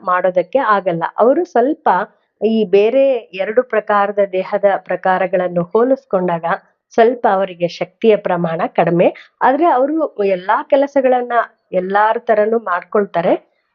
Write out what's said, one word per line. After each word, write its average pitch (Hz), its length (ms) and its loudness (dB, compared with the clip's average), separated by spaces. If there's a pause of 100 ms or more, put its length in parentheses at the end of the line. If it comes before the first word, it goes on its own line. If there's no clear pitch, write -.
ಮಾಡೋದಕ್ಕೆ 180 540 0
ಆಗಲ್ಲ. 190 460 0 (140)
ಅವರು 269 260 0
ಸ್ವಲ್ಪ 262 440 -2 (580)
ಈ 220 180 0
ಬೇರೆ 226 480 2
ಎರಡು 214 500 -4
ಪ್ರಕಾರದ 208 560 -2 (140)
ದೇಹದ 190 320 -2 (120)
ಪ್ರಕಾರಗಳನ್ನು 180 840 -2
ಹೋಲಿಸ್ಕೊಂಡಾಗ 190 840 -2 (460)
ಸ್ವಲ್ಪ 240 420 2
ಅವರಿಗೆ 180 360 -2
ಶಕ್ತಿಯ 196 480 0
ಪ್ರಮಾಣ 175 500 -4
ಕಡಿಮೆ. 175 480 2 (280)
ಆದ್ರೆ 277 240 2
ಅವರು 294 580 0
ಎಲ್ಲಾ 196 380 -2
ಕೆಲಸಗಳನ್ನ 254 680 0 (400)
ಎಲ್ಲಾರ್ 202 480 0
ತರನು 220 380 0
ಮಾಡ್ಕೊಳ್ತಾರೆ, 196 1040 -4 (100)